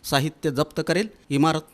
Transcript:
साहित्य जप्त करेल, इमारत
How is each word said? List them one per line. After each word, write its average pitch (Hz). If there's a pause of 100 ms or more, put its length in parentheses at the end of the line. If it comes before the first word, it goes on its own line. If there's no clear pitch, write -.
साहित्य 147
जप्त 147
करेल, 180 (220)
इमारत 156 (120)